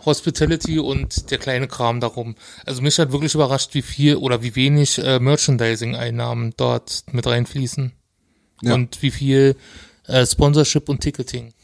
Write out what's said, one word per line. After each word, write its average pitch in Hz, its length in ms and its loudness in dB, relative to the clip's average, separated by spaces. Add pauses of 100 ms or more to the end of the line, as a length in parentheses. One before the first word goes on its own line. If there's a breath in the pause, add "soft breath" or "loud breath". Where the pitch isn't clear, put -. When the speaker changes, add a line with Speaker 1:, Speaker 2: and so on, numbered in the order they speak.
Speaker 1:
Hospitality 156 720 0
und 135 500 -4
der 127 80 0
kleine 131 300 -2
Kram 120 320 -2
darum. 117 360 -6 (300 loud breath)
Also 127 160 -8
mich 147 180 2
hat 143 120 2
wirklich 147 240 -2
überrascht, 139 380 0
wie 139 80 -2
viel 147 340 2
oder 123 280 0
wie 120 120 -6
wenig, 143 420 2
äh, 131 220 2
Merchandising-Einnahmen 117 1400 0
dort 123 560 -2
mit 120 160 -2
reinfließen. 123 640 -2 (720)
Speaker 2:
Ja. 120 100 2
Speaker 1:
Und 123 280 -2
wie 127 100 0
viel, 135 440 4 (520 loud breath)
äh, 127 180 4
Sponsorship 147 640 2
und 139 120 -4
Ticketing. 120 520 -8 (100)